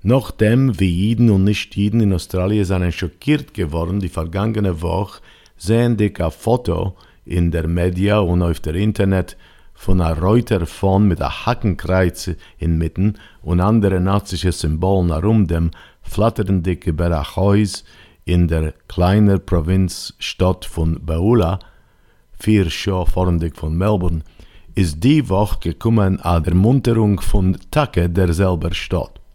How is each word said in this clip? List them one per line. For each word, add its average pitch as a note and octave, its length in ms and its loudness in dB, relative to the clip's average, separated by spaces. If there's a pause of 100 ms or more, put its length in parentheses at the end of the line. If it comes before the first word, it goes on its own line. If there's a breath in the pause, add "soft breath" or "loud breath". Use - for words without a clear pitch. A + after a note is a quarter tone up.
Nachdem A#2+ 760 2
wie F#2+ 80 2
Jiden G#2+ 400 2
und G2 160 4
Nicht-Jiden G#2 560 0
in G2+ 100 2
Australien F#2+ 540 -2
seien F2+ 260 0
schockiert C#3 640 -4
geworden, E2+ 480 -4
die F2+ 80 -4
vergangene F#2+ 720 -4
Woche, F2 400 -4 (340 soft breath)
sehen A#2 400 2
die G#2 180 0
ein E2 160 -2
Foto F2+ 680 -2 (260 soft breath)
in E2+ 280 0
der D#2+ 180 -2
Media F#2 500 0
und F2 220 0
auf E2+ 180 0
der D2+ 160 -6
Internet G2 640 0 (360 soft breath)
von - 280 2
einer E2 200 0
Reuter G2 440 2
vorn G2 420 0
mit E2+ 140 0
einem - 240 -6
Hakenkreuz F#2 840 -2 (260 loud breath)
inmitten E2 560 -2 (300 loud breath)
und F2 180 0
anderen G2 420 2
nazischen F#2+ 480 -2
Symbolen E2+ 640 0
herum G2 340 2
dem E2 240 -2 (300 loud breath)
flattern G2 640 -2
dick F2 220 -4
über E2+ 200 -2
ein E2 320 -4
Haus G2+ 480 0 (400 loud breath)
in F2 240 2
der D#2 240 -2 (160)
kleinen G2 560 2
Provinzstadt F2+ 1200 -2
von D#2+ 400 -2
Beulah, F2+ 540 0 (760 soft breath)
vier G2+ 320 2
Stunden F#2 400 -2
vorndig E2+ 460 0
von D#2 220 -4
Melbourne, F2+ 460 0 (520 soft breath)
ist D#2+ 260 -2
die C#3+ 280 2
Woche G2 320 0
gekommen G2 580 0
an E2+ 240 0
der E2+ 120 0
Munterung A2 680 2
von F#2+ 360 2 (140)
Tage F2 380 0
derselber F2 640 0
Stadt. - 480 -6 (140)